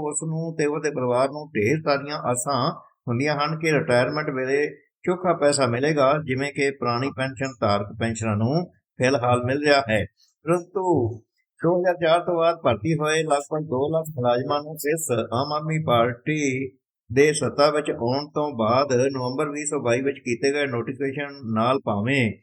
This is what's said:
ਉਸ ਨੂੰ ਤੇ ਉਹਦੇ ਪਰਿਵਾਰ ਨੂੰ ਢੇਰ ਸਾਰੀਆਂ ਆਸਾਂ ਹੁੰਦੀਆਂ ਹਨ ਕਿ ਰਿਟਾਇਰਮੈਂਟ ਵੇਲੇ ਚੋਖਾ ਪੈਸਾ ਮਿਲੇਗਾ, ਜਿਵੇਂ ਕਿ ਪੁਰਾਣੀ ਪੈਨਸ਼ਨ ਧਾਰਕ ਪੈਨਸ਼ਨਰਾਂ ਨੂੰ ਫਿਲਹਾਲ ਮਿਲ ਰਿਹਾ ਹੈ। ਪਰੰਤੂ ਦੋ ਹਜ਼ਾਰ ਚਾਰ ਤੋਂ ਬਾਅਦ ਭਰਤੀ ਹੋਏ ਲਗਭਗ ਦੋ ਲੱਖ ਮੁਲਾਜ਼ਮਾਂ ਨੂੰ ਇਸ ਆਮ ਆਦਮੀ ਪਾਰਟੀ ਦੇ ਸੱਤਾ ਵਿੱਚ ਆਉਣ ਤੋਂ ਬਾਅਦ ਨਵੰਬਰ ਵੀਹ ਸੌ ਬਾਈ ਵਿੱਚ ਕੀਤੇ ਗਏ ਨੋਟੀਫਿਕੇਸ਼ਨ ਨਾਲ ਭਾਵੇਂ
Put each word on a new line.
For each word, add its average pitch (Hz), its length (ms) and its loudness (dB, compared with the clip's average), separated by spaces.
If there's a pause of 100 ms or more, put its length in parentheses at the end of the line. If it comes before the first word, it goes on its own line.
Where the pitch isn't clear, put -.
ਉਸ 151 180 -6
ਨੂੰ 160 340 -6
ਤੇ 151 100 0
ਉਹਦੇ 151 240 -2
ਪਰਿਵਾਰ 127 380 0
ਨੂੰ 151 220 -10
ਢੇਰ 120 320 0
ਸਾਰੀਆਂ 147 360 -2 (120)
ਆਸਾਂ 131 260 -2 (520)
ਹੁੰਦੀਆਂ 139 280 0
ਹਨ 151 220 0
ਕਿ 160 140 0
ਰਿਟਾਇਰਮੈਂਟ 143 580 2
ਵੇਲੇ 135 360 0 (380)
ਚੋਖਾ 180 300 0
ਪੈਸਾ 143 320 4
ਮਿਲੇਗਾ, 135 460 4 (120)
ਜਿਵੇਂ 131 280 -2
ਕਿ 139 180 0
ਪੁਰਾਣੀ 120 460 -2
ਪੈਨਸ਼ਨ 131 440 -4
ਧਾਰਕ 104 380 0
ਪੈਨਸ਼ਨਰਾਂ 110 380 -2
ਨੂੰ 139 300 2 (320)
ਫਿਲਹਾਲ 123 460 2
ਮਿਲ 139 180 0
ਰਿਹਾ 143 180 6 (100)
ਹੈ। 104 140 2 (400)
ਪਰੰਤੂ 175 380 -2 (800)
ਦੋ 180 180 2
ਹਜ਼ਾਰ 180 240 2
ਚਾਰ 170 180 4
ਤੋਂ 170 160 -2
ਬਾਅਦ 165 280 2
ਭਰਤੀ 160 300 2
ਹੋਏ 156 280 2
ਲਗਭਗ 151 460 0
ਦੋ 135 240 0
ਲੱਖ 160 240 -2
ਮੁਲਾਜ਼ਮਾਂ 131 460 0
ਨੂੰ 156 140 -12 (100)
ਇਸ 160 260 -2
ਆਮ 120 420 -2
ਆਦਮੀ 156 320 -2
ਪਾਰਟੀ 131 840 0 (420)
ਦੇ 143 240 4
ਸੱਤਾ 143 360 2
ਵਿੱਚ 151 200 -2
ਆਉਣ 135 400 -2
ਤੋਂ 147 280 -2
ਬਾਅਦ 127 340 2
ਨਵੰਬਰ 135 580 0
ਵੀਹ 147 160 -8
ਸੌ 147 160 -4
ਬਾਈ 147 200 0
ਵਿੱਚ 135 160 -2
ਕੀਤੇ 127 340 -2
ਗਏ 143 160 0
ਨੋਟੀਫਿਕੇਸ਼ਨ 135 840 -6
ਨਾਲ 120 300 2
ਭਾਵੇਂ 113 460 0 (120)